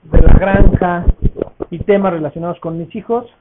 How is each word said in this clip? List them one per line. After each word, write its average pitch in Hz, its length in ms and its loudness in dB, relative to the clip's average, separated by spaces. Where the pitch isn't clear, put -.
de - 180 2
la - 120 8
granja 185 720 2
y 170 100 -12
temas 196 340 -2
relacionados 165 460 -10
con 165 180 -12
mis 165 180 -14
hijos 233 300 -8